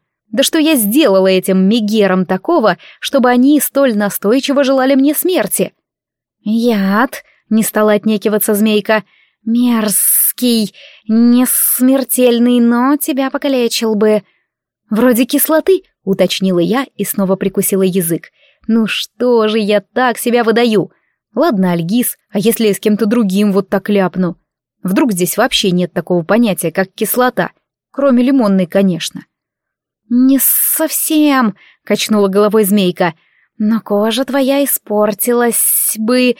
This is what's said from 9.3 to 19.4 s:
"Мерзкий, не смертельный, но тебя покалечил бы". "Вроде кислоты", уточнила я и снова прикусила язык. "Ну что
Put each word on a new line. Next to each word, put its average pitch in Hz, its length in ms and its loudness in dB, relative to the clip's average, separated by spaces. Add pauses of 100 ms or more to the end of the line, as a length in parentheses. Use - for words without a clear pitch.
"Мерзкий, 226 1300 -2 (320)
не 240 420 4
смертельный, 247 1120 0
но 240 360 2
тебя 269 340 -4
покалечил 240 640 -2
бы". 214 300 2 (680)
"Вроде 240 340 2
кислоты", 311 580 0 (220)
уточнила 190 540 0
я 214 280 -2 (100)
и 202 80 -4
снова 190 320 -2
прикусила 190 460 -2
язык. 175 480 -2 (360)
"Ну 220 200 0
что 233 600 -2